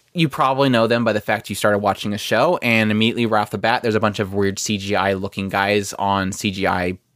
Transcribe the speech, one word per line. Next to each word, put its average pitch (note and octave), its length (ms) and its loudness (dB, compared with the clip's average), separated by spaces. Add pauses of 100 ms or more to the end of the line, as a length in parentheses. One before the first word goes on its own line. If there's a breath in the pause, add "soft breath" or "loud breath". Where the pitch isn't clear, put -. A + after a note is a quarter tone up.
(140)
you D#3+ 160 0
probably C3+ 400 2
know A2+ 160 4
them A#2 180 0
by A2 80 2
the G#2+ 80 -2
fact G#2 300 -4
you G2 60 -6
started G#2 240 2
watching G2+ 340 -2
a F#2+ 40 -6
show, C#3+ 440 0
and A2+ 280 2
immediately A2+ 360 2
right G#2+ 160 2
off G#2 80 -6
the G#2+ 80 -4
bat, A2+ 240 0
there's A2 120 0
a G#2+ 60 0
bunch G#2 180 0
of G2 140 -4
weird G2 260 0
C G#2+ 200 -2
G G2 180 -2
I G2 160 2
looking G2 380 -6
guys G2+ 440 0
on G2 380 -2
C G#2 200 -4
G F#2+ 140 -4
I F2+ 300 -2 (200)